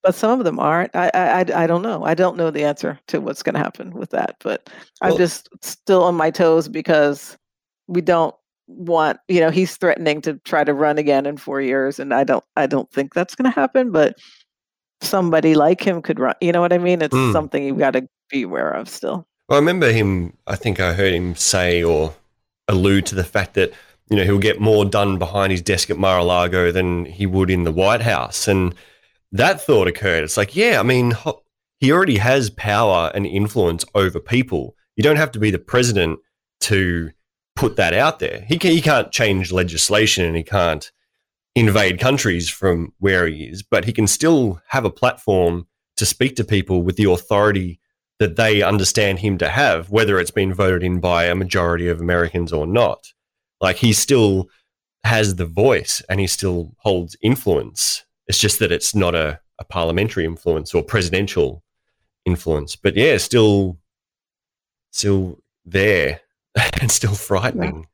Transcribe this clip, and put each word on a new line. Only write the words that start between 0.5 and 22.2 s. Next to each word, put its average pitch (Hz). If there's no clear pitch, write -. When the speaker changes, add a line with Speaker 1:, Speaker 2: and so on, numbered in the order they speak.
Speaker 1:
aren't. 165
I, 180
I, 185
I, 170
I 165
don't 170
know. 196
I 160
don't 175
know 165
the 147
answer 147
to -
what's -
gonna -
happen -
with -
that, -
but -
I'm 185
Speaker 2:
Well 170
Speaker 1:
just 175
still -
on 175
my 160
toes 160
because 151
we 175
don't 165
want, 165
you 175
know, 160
he's 185
threatening 151
to 156
try 151
to 147
run 151
again 143
in 147
four 139
years, 135
and 139
I 135
don't, 131
I 143
don't 135
think 139
that's 180
gonna 254
happen, 262
but 151
somebody 160
like 151
him 175
could -
run. 127
You 170
know 175
what 175
I 180
mean? 175
It's 143
Speaker 2:
Mm. 127
Speaker 1:
something 147
you've 139
gotta 131
be 135
aware 78
of 92
still. -
Speaker 2:
Well, 143
I 143
remember 147
him, 95
I 98
think 95
I 90
heard 95
him 87
say 87
or 80